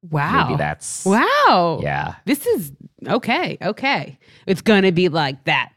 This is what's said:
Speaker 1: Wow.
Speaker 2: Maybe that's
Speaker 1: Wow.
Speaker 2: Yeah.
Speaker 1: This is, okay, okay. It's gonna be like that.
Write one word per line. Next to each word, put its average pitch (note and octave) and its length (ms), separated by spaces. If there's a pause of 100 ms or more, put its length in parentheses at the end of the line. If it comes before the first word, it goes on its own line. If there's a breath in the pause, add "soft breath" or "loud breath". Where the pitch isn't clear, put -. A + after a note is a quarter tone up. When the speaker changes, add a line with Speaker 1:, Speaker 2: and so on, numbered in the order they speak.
(100)
Speaker 1:
Wow. D#3 380
Speaker 2:
Maybe - 100
that's - 460
Speaker 1:
Wow. A3+ 760
Speaker 2:
Yeah. C#2+ 340 (100)
Speaker 1:
This C#4+ 220
is, G#3+ 260 (340)
okay, A#3 560
okay. A3 560 (280 soft breath)
It's F#3+ 160
gonna F#3+ 300
be F3+ 180
like C#3+ 340
that. C3+ 320